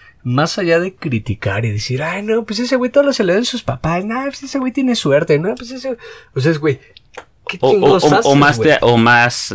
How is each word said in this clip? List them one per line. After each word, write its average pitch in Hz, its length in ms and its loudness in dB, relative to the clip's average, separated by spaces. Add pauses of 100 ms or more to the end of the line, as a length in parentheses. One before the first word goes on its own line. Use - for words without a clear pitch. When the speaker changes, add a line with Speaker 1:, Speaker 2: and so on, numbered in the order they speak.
(240)
Speaker 1:
más 139 340 -2
allá 170 220 2
de 185 140 -6
criticar 107 680 -4
y 117 60 -2
decir, 117 320 -6
"Ay, 180 200 -8
no, 220 220 -2
pues 208 140 -8
ese 247 180 -2
güey 247 140 -2
todo 285 220 4
se 226 120 -2
le 175 100 2
dan 226 100 0
sus 247 180 -6
papás. 170 420 -4
No, 226 200 -6
pues 277 180 -10
ese 277 160 -8
güey 254 140 -4
tiene 254 240 -2
suerte. 151 420 2
No, 190 160 -4
pues 247 160 -14
ese", 262 260 -8 (380)
o 135 60 -4
sea, 139 100 2
es, 160 80 -2
güey, 143 220 -2 (680)
¿qué - 140 -12
Speaker 2:
O, 127 80 2
o, 156 40 6
Speaker 1:
chingados 185 320 4
Speaker 2:
o, 151 40 4
o 143 100 4
Speaker 1:
haces, 139 180 4
Speaker 2:
más 143 200 4
Speaker 1:
güey? 113 140 2
Speaker 2:
de, 139 100 4
o 120 160 4
más 120 580 2